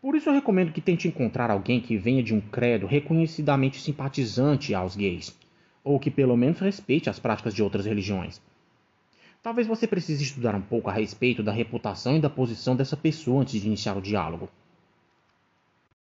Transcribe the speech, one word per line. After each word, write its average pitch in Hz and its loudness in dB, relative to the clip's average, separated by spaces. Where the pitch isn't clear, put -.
Por 277 0
isso 302 0
eu 285 4
recomendo 185 4
que 165 -6
tente 175 0
encontrar 120 0
alguém 117 2
que 113 -2
venha 120 2
de 113 0
um 104 4
credo 117 0
reconhecidamente 147 2
simpatizante 135 0
aos 92 -4
gays, 92 -4
ou 139 2
que 143 -2
pelo 127 4
menos 127 2
respeite 190 0
as 101 -6
práticas 110 -2
de 107 0
outras 101 -2
religiões. 95 -4
Talvez 226 -2
você 226 -2
precise 165 -2
estudar 117 -2
um 101 -2
pouco 104 -2
a - -4
respeito 113 0
da 107 -2
reputação 117 -2
e 160 4
da 147 2
posição 127 -2
dessa 135 -2
pessoa 139 0
antes 110 -2
de 98 -2
iniciar 104 -2
o 98 -6
diálogo. 92 -4